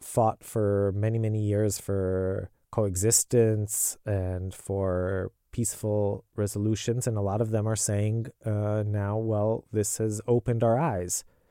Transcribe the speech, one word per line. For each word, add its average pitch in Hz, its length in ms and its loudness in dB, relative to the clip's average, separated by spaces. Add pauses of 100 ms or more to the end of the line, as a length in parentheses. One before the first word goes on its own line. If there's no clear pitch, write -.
fought - 420 0
for 101 520 2
many, 110 240 0
many 110 220 0
years 104 380 2
for 95 720 -2 (200)
coexistence 107 1300 2
and 92 500 -2
for 92 800 -2 (180)
peaceful 104 720 -2 (120)
resolutions. 110 720 0
And 113 100 0
a 101 60 0
lot 101 180 0
of 110 100 0
them 110 160 0
are 110 100 0
saying, 107 500 0 (180)
uh, 107 420 0
now, 104 300 -2
"Well, 110 560 0
this 104 260 0
has 107 280 -2
opened 120 360 2
our 117 160 4
eyes." 104 460 -2 (260)